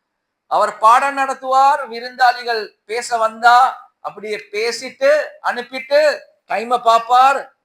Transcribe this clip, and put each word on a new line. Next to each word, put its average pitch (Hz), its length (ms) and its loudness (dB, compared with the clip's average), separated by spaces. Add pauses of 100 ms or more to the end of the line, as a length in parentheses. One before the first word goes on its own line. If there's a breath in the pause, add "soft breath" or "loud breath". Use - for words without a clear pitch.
(480)
அவர் 208 300 -2
பாடம் 269 400 2
நடத்துவார், 269 680 0
விருந்தாளிகள் 240 880 -2 (100)
பேச 233 320 -6
வந்தா 233 720 2 (100)
அப்படியே 208 360 -12 (160)
பேசிட்டு 240 760 -2 (180)
அனுப்பிட்டு 254 760 -2 (280)
டைமை 233 340 -4
பார்ப்பார், 240 840 2